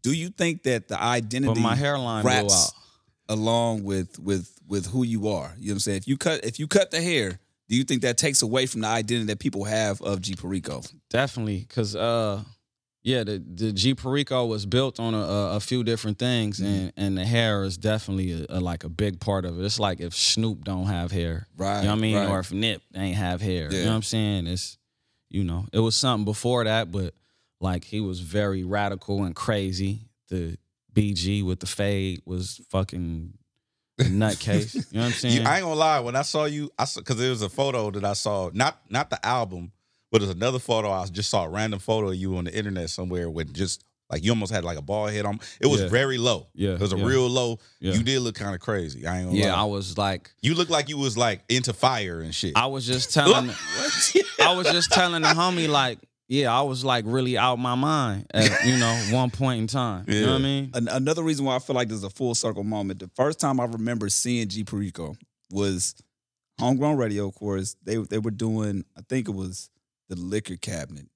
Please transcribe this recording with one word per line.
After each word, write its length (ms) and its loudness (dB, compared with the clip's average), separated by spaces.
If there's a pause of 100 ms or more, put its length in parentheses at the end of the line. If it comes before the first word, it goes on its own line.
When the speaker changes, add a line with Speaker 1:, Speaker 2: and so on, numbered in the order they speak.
Speaker 1:
Do 100 2
you 160 -2
think 360 -2
that 240 0
the 140 -4
identity 520 0
Speaker 2:
But 80 2
my 120 4
hairline 500 0
blew 60 6
Speaker 1:
wraps 360 4
Speaker 2:
out. 60 -6 (640)
Speaker 1:
along 480 2
with, 340 -2
with, 340 -2 (160)
with 160 -2
who 180 0
you 260 0
are? 300 -4
You 100 -8
know 20 -4
what 60 0
I'm 40 -4
saying? 160 -2
If 120 -6
you 100 0
cut, 260 0
if 140 -4
you 80 -4
cut 240 4
the 100 -2
hair, 400 0 (300)
do 60 2
you 80 2
think 180 0
that 160 2
takes 240 2
away 240 2
from 160 -4
the 60 -2
identity 400 0
that 100 -2
people 260 -2
have 380 0
of 180 -2
G 140 -6
Perico? 480 -6 (260)
Speaker 2:
Definitely, 640 -2
'cause, 260 -2
uh, 460 0 (600)
yeah, 220 0
the, 180 -6 (120)
the 180 -2
G 220 2
Perico 500 -2
was 220 -4
built 340 2
on 140 -2
a, 60 0
a, 360 0
a 40 0
few 220 -2
different 360 -2
things, 420 0
Speaker 1:
Mm-hmm. 60 0
Speaker 2:
and, 320 0
and 200 0
the 60 -2
hair 400 2
is 140 -4
definitely 720 -2
a, 80 -4
a, 20 0
like, 240 -4
a 60 -8
big 300 -2
part 260 -2
of 120 -6
it. 60 -4
It's 160 -2
like 200 0
if 140 -8
Snoop 500 0
don't 220 -2
have 260 -2
hair, 340 -2 (100)
Speaker 1:
Right, 220 -2
Speaker 2:
you 60 0
know 80 4
what 60 2
I 40 2
mean? 140 2
Speaker 1:
right. 120 2
Speaker 2:
Or 120 0
if 120 -6
Nip 300 -2 (120)
ain't 220 -2
have 240 -2
hair, 320 -2
you 60 -2
Speaker 1:
Yeah. 60 0
Speaker 2:
know 80 2
what 40 2
I'm 60 -2
saying? 460 -2
It's, 280 -6 (540)
you 140 -2
know, 280 -2
it 80 0
was 160 2
something 300 0
before 380 0
that, 280 0
but, 220 -4 (460)
like, 240 -2
he 160 -4
was 200 -4
very 420 -2
radical 640 -2
and 100 -4
crazy. 680 -2 (280)
The 300 -4 (340)
B 220 2
G 280 0
with 180 -2
the 60 -10
fade 600 -2
was 420 -6
fucking 640 -4 (680)
a 40 8
nutcase. 720 2
Speaker 3:
<laughs> 180 -4
Speaker 2:
You 60 -2
know 20 0
what 60 2
I'm 60 0
saying? 240 2
Speaker 3:
You, 120 2
I 80 4
ain't 80 0
gonna 100 -2
lie, 260 4
when 140 -4
I 80 2
saw 220 0
you, 340 -4
I 60 2
saw, 160 -6
'cause 160 -2
there 140 2
was 120 -2
a 60 -2
photo 440 0
that 120 -4
I 80 0
saw, 400 -2
not, 380 0
not 180 -2
the 160 -6
album, 480 -2 (400)
but 80 6
there's 140 -2
another 240 -2
photo. 320 0
I 160 -2
just 240 -6
saw 140 2
a 40 -6
random 320 -4
photo 280 0
of 80 -2
you 200 -2
on 80 -2
the 120 -8
internet 340 -4
somewhere 400 -4
with 240 -6
just, 280 -4 (280)
like, 120 -4
you 100 2
almost 200 0
had, 100 -2
like, 140 -4
a 60 -8
bald 300 -2
head 120 -2
on. 160 -4 (180)
It 80 2
was 140 6
Speaker 2:
Yeah. 80 2
Speaker 3:
very 300 2
low. 360 0
Speaker 2:
Yeah, 200 0
Speaker 3:
It 60 -2
was 120 2
a 60 0
Speaker 2:
yeah. 80 2
Speaker 3:
real 220 4
low. 320 0 (200)
Speaker 2:
Yeah. 140 0
Speaker 3:
You 80 4
did 180 2
look 160 -2
kinda 220 -4
crazy. 480 -4
I 140 -2
ain't 80 -4
gonna 100 2
Speaker 2:
Yeah, 160 4
Speaker 3:
lie. 80 2
Speaker 2:
I 20 2
was, 320 -4
like, 360 -2 (100)
Speaker 3:
You 120 4
look 140 2
like 220 2
you 80 -6
was, 180 -2
like, 320 2
into 240 0
fire 480 2
and 140 -6
shit. 220 0
Speaker 2:
I 100 4
was 180 -4
just 300 0
telling 340 6
Speaker 3:
<laughs> 280 -6
What? 400 2 (260)
Speaker 2:
I 120 8
was 160 2
just 220 2
telling 300 4
the 60 6
homie, 400 4
like, 300 2 (280)
yeah, 320 2
I 40 4
was, 240 -2
like, 200 2
really 300 2
out 220 4
my 160 0
mind 580 0
at, 320 2
you 140 4
know, 160 2
Speaker 3:
<laughs> 160 -2
Speaker 2:
one 200 4
point 300 0
in 60 0
time. 420 -4
You 140 2
know 60 4
what 80 4
I 20 2
Speaker 3:
Yeah. 40 2
Speaker 2:
mean? 300 0
Speaker 1:
An-, 160 -2
another 340 0
reason 220 0
why 100 2
I 40 0
feel 180 -2
like 120 2
there's 140 -6
a 60 -6
full 260 -2
circle 300 -2
moment. 360 -2
The 140 -12
first 260 0
time 200 2
I 60 0
remember 420 -2
seeing 400 0
G 160 -6
Perico 520 -6 (340)
was 440 0 (640)
Homegrown 380 2
Radio, 320 0
of 60 -8
course. 480 -4
They, 140 -2
they 220 -2
were 120 -2
doing, 560 -2 (100)
I 100 -20
think 220 -2
it 60 -4
was 340 -8 (400)
the 80 -8
Liquor 400 -4
Cabinet. 600 -10